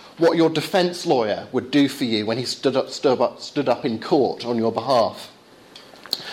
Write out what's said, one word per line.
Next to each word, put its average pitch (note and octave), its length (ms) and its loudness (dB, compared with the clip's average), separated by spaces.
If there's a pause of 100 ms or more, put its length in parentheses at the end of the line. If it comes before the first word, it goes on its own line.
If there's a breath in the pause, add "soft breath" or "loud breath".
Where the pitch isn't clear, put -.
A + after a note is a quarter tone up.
(180 loud breath)
what E3 200 4
your D#3+ 120 6
defense F3 560 -2
lawyer A2+ 460 0
would B2+ 200 -4
do C#3+ 180 4
for - 140 -8
you A2 220 0
when A2+ 120 -2
he B2+ 80 -6
stood C3 300 -2
up, - 140 0
stood B2+ 300 0
up, - 220 -2
stood C#3 260 -4
up A#2+ 160 0
in A2+ 160 -4
court B2+ 460 0
on A#2+ 120 -2
your A2+ 140 0
behalf. A2+ 600 0 (1000 loud breath)